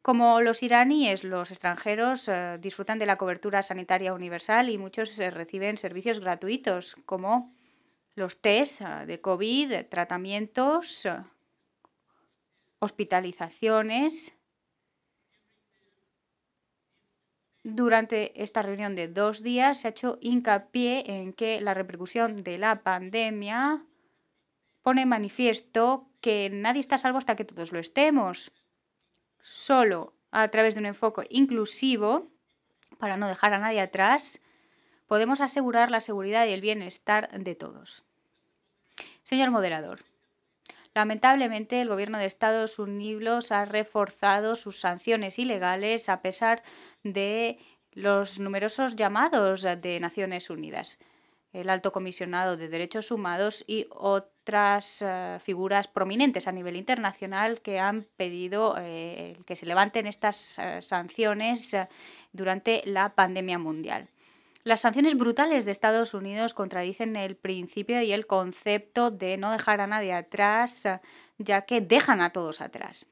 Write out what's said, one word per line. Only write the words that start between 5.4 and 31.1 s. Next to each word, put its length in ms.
servicios 440
gratuitos 840
como 500
los 260
test, 400
ah, 240
de 160
covid, 680
tratamientos, 1160
hospitalizaciones. 1600
Durante 800
esta 180
reunión 340
de 140
dos 340
días 380
se 80
ha 20
hecho 300
hincapié 840
en 140
que 300
la 100
repercusión 680
de 160
la 240
pandemia 1000
pone 180
en 80
manifiesto 1000
que 320
nadie 280
está 160
a 20
salvo 180
hasta 200
que 100
todos 260
lo 60
estemos. 760
Solo 720
a 180
través 260
de 60
un 60
enfoque 440